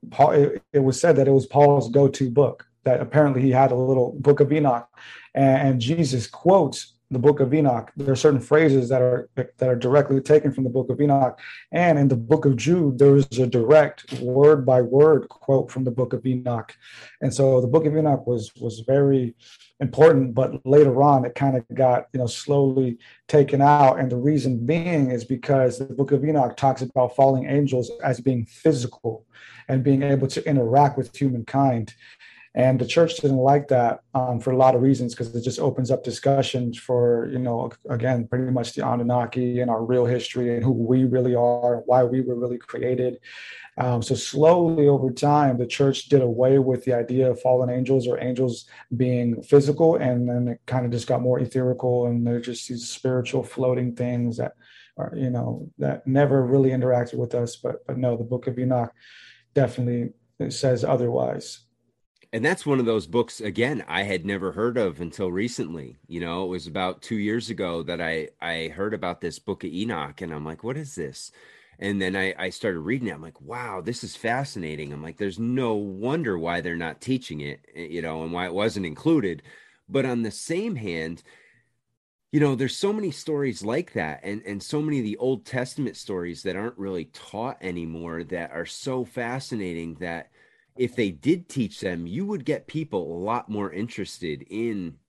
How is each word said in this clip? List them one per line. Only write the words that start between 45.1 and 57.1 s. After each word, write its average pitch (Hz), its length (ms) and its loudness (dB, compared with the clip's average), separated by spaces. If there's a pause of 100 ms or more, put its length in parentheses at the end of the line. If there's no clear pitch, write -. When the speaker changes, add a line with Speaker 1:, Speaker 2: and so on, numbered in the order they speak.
Speaker 1:
time, 147 460 2
the 123 80 -2
church 135 460 -2
did 139 100 6
away 127 380 4
with 127 260 0
the 123 80 -2
idea 123 380 0
of 120 100 -2
fallen 127 300 2
angels 127 360 0
or - 160 -4
angels 127 440 -2 (280)
being 120 480 0
physical, 147 540 4
and 123 320 0
then 123 200 -2
it 117 180 -8
kind 127 180 -2
of 120 80 -2
just 120 140 -6
got 120 160 0
more 123 180 0
etherical, 123 640 -2
and 120 220 -2
they're 120 120 -2
just 117 300 -10
these 117 180 -10
spiritual 127 560 -4
floating 127 520 -2
things 120 420 -4
that 120 160 -6 (460)
are, - 180 -8
you 131 140 -4
know, 120 480 -6
that 139 280 -6
never 135 380 2
really 131 240 2
interacted 127 460 0